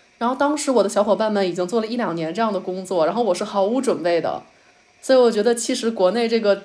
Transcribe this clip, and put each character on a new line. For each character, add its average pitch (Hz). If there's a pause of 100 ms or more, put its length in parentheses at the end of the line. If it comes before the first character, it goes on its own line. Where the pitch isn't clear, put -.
(200)
然 233
后 262
当 285
时 285
我 233
的 190
小 208
伙 208
伴 214
们 202
已 180
经 180
做 226
了 220
一 240
两 185
年 165
这 208
样 220
的 185
工 185
作， 175
然 170
后 233
我 190
是 -
毫 208
无 247
准 190
备 170
的。 78 (580)
所 262
以 254
我 240
觉 202
得 240
其 240
实 233
国 190
内 233
这 226
个 196